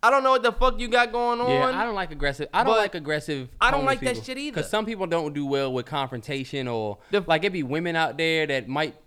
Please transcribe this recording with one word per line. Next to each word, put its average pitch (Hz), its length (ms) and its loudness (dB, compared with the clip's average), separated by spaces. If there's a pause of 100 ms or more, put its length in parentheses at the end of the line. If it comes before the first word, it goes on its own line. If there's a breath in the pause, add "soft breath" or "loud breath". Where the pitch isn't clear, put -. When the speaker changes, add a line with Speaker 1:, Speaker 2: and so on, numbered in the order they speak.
Speaker 1:
I 226 80 8
don't 269 140 4
know 262 80 6
what 254 100 4
the 233 100 4
fuck 247 280 2
you 240 80 -4
got 240 240 4
going 240 280 0
on. 247 80 0
Speaker 2:
Yeah, 254 320 2
I 220 40 0
don't 233 100 -4
like 185 160 -4
aggressive, 143 420 -4
I 208 120 4
don't 240 80 4
Speaker 1:
But 226 60 6
Speaker 2:
like 202 180 0
aggressive 151 520 -4 (120)
Speaker 1:
I 233 100 6
don't 277 120 2
Speaker 2:
homeless 269 100 2
Speaker 1:
like 262 80 -2
that 254 140 -2
Speaker 2:
people, 226 100 -8
Speaker 1:
shit 262 140 -10
either. 277 240 -6
Speaker 2:
'cause - 80 -6
some 214 140 0
people 208 220 -4
don't 165 260 0
do 147 140 -4
well 139 260 0
with 127 140 -2
confrontation 135 800 -6
or, 110 320 -4 (140 soft breath)
Speaker 1:
The 202 80 4
Speaker 2:
like, 165 240 2
it 196 80 2
be 180 100 -2
women 160 320 -2
out 156 240 0
there 160 300 2
that 131 200 -2
might 143 280 -2 (100)